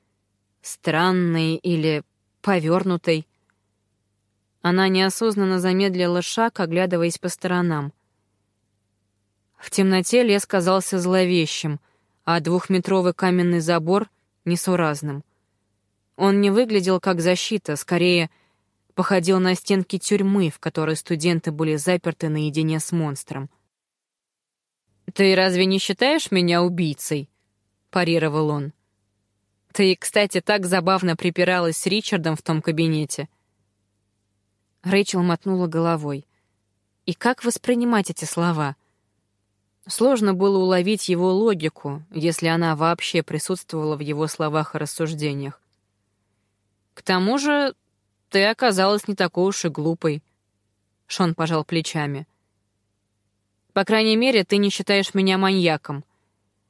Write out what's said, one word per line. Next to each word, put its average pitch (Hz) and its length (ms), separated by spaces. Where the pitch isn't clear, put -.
странной 165 960
или 156 480
повернутой?» 175 840
Она 185 280
неосознанно 190 720
замедлила 180 600
шаг, 226 400
оглядываясь 170 580
по 180 100
сторонам. 170 640
В - 60
темноте 190 520
лес 202 220
казался 185 540
зловещим, 180 800
а 165 140
двухметровый 180 760
каменный 175 460
забор — 170 500
несуразным. 156 800
Он 196 260
не 202 80
выглядел 196 500
как 175 220
защита, 180 540
скорее 175 520
походил 185 460
на 185 140
стенки 190 440
тюрьмы, 196 520
в - 80
которой 156 380
студенты 165 540
были 156 260
заперты 170 520
наедине 156 500
с - 140
монстром. 143 560
«Ты 190 200
разве 185 300
не 190 140
считаешь 262 520
меня 175 320
убийцей?» — 160 680
парировал 156 600
он. 147 240
«Ты, 190 240
кстати, 202 460
так 208 240
забавно 180 500
припиралась 175 640
с - 80
Ричардом 175 500
в - 60
том 160 180
кабинете». 156 720
Рэйчел 190 400
мотнула 180 460
головой. 156 580
«И 180 80
как - 300
воспринимать 240 640
эти 160 160
слова?» 156 500
Сложно 220 460
было 196 260
уловить 185 520
его 180 220
логику, 156 760
если 165 360
она 165 280
вообще 165 480
присутствовала 156 760
в 147 40
его 151 260
словах 151 480
и 156 40
рассуждениях. 151 800
«К - 80
тому 190 360
же 285 360
ты 196 160
оказалась 208 640
не 202 60
такой 180 340
уж - 180
и - 20
глупой», — 156 540
Шон 170 280
пожал 160 300
плечами. 151 640
«По 196 100
крайней 220 320
мере, 233 280
ты 202 120
не 202 140
считаешь 196 420
меня 190 240
маньяком. 170 680